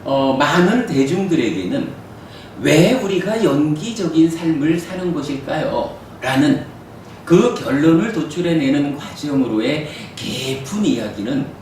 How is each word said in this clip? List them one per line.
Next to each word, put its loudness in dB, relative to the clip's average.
어, 2
많은 4
대중들에게는 0
왜 6
우리가 0
영기적인 2
삶을 0
사는 -4
것일까요? -4
라는 2
그 4
결론을 2
도출해내는 0
과정으로의 -2
깊은 -4
이야기는 -2